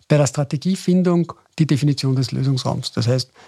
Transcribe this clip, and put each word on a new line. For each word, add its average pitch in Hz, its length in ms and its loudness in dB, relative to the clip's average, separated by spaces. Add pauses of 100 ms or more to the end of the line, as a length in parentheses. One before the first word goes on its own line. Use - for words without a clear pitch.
bei 151 80 4
der 143 100 2
Strategiefindung 175 1040 0 (260)
die 160 80 2
Definition 135 520 0
des 131 160 -2
Lösungsraums. 131 580 -2
Das 117 160 -2
heißt, 127 240 -2 (160)